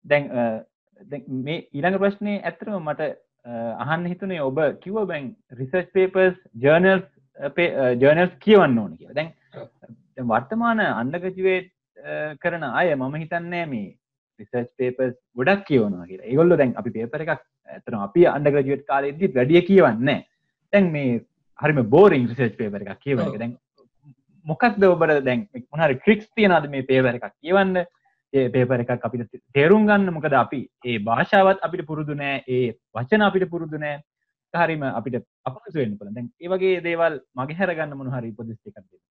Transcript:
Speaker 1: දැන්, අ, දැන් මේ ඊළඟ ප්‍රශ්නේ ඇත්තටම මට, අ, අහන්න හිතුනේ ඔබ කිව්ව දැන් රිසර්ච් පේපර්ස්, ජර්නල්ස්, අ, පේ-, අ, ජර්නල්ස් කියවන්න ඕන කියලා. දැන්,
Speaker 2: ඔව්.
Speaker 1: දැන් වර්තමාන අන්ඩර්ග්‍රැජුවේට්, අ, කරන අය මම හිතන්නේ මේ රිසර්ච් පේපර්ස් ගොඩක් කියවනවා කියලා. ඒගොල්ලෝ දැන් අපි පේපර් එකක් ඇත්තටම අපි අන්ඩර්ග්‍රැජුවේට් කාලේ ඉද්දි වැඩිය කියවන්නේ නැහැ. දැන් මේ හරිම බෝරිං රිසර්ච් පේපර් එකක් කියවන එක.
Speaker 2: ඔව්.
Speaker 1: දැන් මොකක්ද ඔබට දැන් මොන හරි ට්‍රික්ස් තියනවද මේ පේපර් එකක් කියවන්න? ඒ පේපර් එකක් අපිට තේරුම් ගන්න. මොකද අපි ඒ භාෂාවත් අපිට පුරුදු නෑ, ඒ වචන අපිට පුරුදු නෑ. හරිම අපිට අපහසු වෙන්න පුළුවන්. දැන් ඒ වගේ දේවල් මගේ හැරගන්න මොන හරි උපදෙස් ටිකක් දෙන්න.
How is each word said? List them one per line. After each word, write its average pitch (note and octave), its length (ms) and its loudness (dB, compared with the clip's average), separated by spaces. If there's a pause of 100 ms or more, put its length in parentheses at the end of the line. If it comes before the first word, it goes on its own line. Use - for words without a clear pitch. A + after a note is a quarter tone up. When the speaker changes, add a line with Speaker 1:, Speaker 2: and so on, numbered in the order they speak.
Speaker 1:
දැන්, C#3+ 240 2
අ, A#2+ 140 -4 (580)
දැන් B2+ 220 -14 (160)
මේ D3 280 -6
ඊළඟ F3 320 -2
ප්‍රශ්නේ G3+ 400 -2
ඇත්තටම G3+ 400 -8
මට, D3+ 300 -6 (320)
අ, A#2+ 120 -16 (280)
අහන්න D#3+ 260 -4
හිතුනේ F3+ 340 -6
ඔබ C3+ 180 -2 (180)
කිව්ව G3+ 300 -6
දැන් D3+ 200 -8 (220)
රිසර්ච් C3 420 -6
පේපර්ස්, F#3 460 2 (180)
ජර්නල්ස්, F3+ 500 4 (340)
අ, C#3 120 -6
පේ-, F3 220 0
අ, C3 200 0
ජර්නල්ස් D3+ 460 4
කියවන්න E3+ 400 6
ඕන F#2 160 -6
කියලා. - 200 -20
දැන්, D#3 180 -6 (180)
Speaker 2:
ඔව්. - 180 -18 (440)
Speaker 1:
දැන් B2 160 -8
වර්තමාන A3 540 0
අන්ඩර්ග්‍රැජුවේට්, F3+ 880 -2 (280)
අ, D3 140 -14 (240)
කරන E3 320 -6
අය D3+ 260 0
මම C3+ 220 -4
හිතන්නේ E3+ 500 -6
මේ A2 220 -8 (480)
රිසර්ච් A#2+ 380 -8
පේපර්ස් B2+ 400 -2 (160)
ගොඩක් F#3 360 0
කියවනවා G#2 400 0
කියලා. - 200 -16
ඒගොල්ලෝ D#3 320 2
දැන් C3 180 2
අපි A2 140 -8
පේපර් A#2 300 -8
එකක් D#3+ 140 -4 (340)
ඇත්තටම A#2 320 -10
අපි D#3+ 260 4
අන්ඩර්ග්‍රැජුවේට් C#3 600 0
කාලේ C#3 260 -2
ඉද්දි E3 220 -4
වැඩිය D3 280 4
කියවන්නේ D#3 420 4
නැහැ. - 220 -2 (460)
දැන් G3 180 4
මේ C3+ 300 -2 (380)
හරිම D3 260 0
බෝරිං C#3 440 6
රිසර්ච් A#2 280 -2
පේපර් G2+ 260 -6
එකක් G2 180 -14
කියවන C3 220 -2
එක. G2+ 60 -4
Speaker 2:
ඔව්. G#2+ 100 -8
Speaker 1:
දැන් A#2+ 160 -8 (920)
මොකක්ද G#3 380 0
ඔබට E3 380 4
දැන් B2 240 -2 (160)
මොන D3+ 180 -8
හරි C#3+ 160 2
ට්‍රික්ස් G#3 340 2
තියනවද E3+ 400 2
මේ C3+ 120 -4
පේපර් C3 320 2
එකක් G#2+ 200 -10
කියවන්න? F#3 500 0 (480)
ඒ C3 160 2
පේපර් B2+ 320 0
එකක් A#2+ 240 -4
අපිට A#2 200 -6 (240)
තේරුම් F#3+ 380 4
ගන්න. G3+ 260 2
මොකද D3+ 220 -2
අපි B2+ 260 0 (200)
ඒ A#2+ 180 -4
භාෂාවත් F#3 640 2
අපිට E3 240 -6
පුරුදු D3+ 280 -6
නෑ, C#3 300 -4
ඒ B2+ 220 -2 (220)
වචන B2+ 340 0
අපිට F#3+ 260 2
පුරුදු E3 300 -8
නෑ. D3 180 -6 (580)
හරිම D#3+ 320 0
අපිට A#2 300 -4 (240)
අපහසු - 340 -12
වෙන්න A2+ 220 -2
පුළුවන්. G2+ 180 -14
දැන් A#2+ 200 -10
ඒ F3 140 -14
වගේ F#3 320 0
දේවල් E3 380 -2 (140)
මගේ C#3+ 240 -8
හැරගන්න D#3+ 400 -4
මොන C3+ 140 -10
හරි A#2 200 -8
උපදෙස් A2+ 280 -14
ටිකක් - 180 -20
දෙන්න. - 340 -20